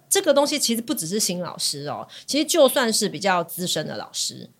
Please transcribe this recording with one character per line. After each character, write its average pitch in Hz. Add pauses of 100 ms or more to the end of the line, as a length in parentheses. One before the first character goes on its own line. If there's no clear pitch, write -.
这 392
个 302
东 285
西 285
其 -
实 226
不 233
只 165
是 196
新 180
老 -
师 143
哦， 113 (200)
其 269
实 311
就 302
算 247
是 208
比 156
较 185
资 180
深 160
的 123
老 101
师， - (120)